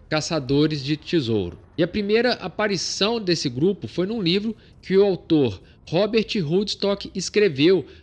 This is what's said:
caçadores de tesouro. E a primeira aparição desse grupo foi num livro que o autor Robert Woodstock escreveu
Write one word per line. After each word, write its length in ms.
caçadores 760
de 120
tesouro. 640
E 60
a 60
primeira 460
aparição 880
desse 280
grupo 400
foi 180
num 160
livro 320
que 140
o 80
autor 560
Robert 380
Woodstock 760
escreveu 720